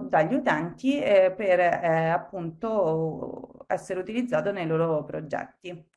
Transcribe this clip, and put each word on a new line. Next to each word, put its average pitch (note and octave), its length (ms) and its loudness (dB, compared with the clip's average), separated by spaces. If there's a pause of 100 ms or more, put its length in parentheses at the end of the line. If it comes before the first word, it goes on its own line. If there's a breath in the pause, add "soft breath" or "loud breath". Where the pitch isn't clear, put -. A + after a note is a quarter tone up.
dagli D#3+ 260 2
utenti F#3+ 680 0
e F#3+ 340 6
per, F#3 220 2
eh, E3 520 2
appunto E3 1600 -4
essere F3+ 320 -4
utilizzato G#3+ 540 -2
nei F#3 140 -4
loro D#3+ 360 0
progetti, D#3 840 -8 (120)